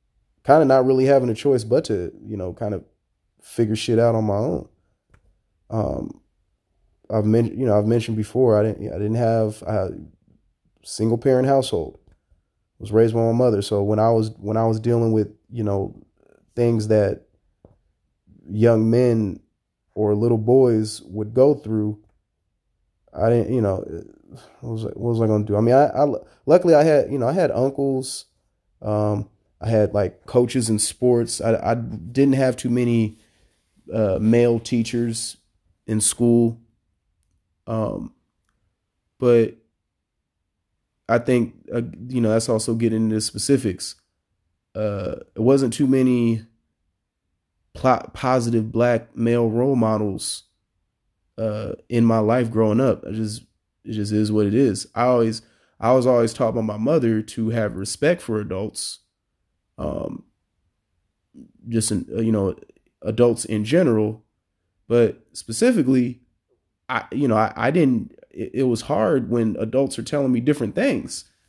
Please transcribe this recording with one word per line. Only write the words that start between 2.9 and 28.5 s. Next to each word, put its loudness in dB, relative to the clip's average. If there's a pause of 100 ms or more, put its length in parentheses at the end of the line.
figure -2
shit 0
out 2
on 0
my -2
own. -4 (1040)
Um, -6 (880)
I've -2
men-, 2
you -2
know, 4
I've 2
mentioned 0
before, 2
I 4
didn't, -6
I -10
didn't -4
have -2
a -4 (920)
single -2
parent 2
household. 0 (100)
I -20 (640)
was -12
raised 4
by 0
my 2
mother. 2
So -2
when 0
I 4
was, 0
when -4
I 2
was 0
dealing 0
with, 0 (200)
you -8
know, -4 (600)
things 0
that 2 (1300)
young 4
men 2 (540)
or 0
little 2
boys 2
would -10
go 6
through, -4 (1160)
I 0
didn't, 0
you 0
know, -2 (760)
what -10
was -8
I, -8
what -6
was 0
I 2
gonna 2
do? -2
I 2
mean, 4
I, 6
I, 0 (400)
luckily 4
I 6
had, 2
you -4
know, 0
I 0
had 2
uncles, -2 (560)